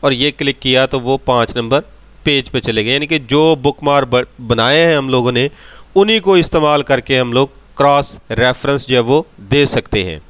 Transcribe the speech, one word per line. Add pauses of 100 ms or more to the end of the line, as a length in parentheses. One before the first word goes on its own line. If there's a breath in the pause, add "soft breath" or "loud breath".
और
ये
click
किया
तो
वो
पाँच
नंबर (440)
पेज
पे
चले
गए,
यानी
कि
जो
bookmark
ब-, (160)
बनाए
हैं
हम
लोगों
ने, (460 loud breath)
उन्हीं
को
इस्तेमाल
करके
हम
लोग (260)
cross (140)
reference
जो
है
वो (160)
दे
सकते
हैं।